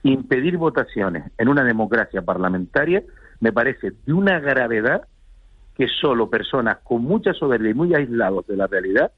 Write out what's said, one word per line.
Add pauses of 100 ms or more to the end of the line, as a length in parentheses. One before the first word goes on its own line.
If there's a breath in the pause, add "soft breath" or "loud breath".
Impedir
votaciones (120)
en
una
democracia
parlamentaria (380 loud breath)
me
parece (140)
de
una
gravedad (760)
que (140)
solo
personas
con
mucha
soberbia
y
muy
aislados
de
la
realidad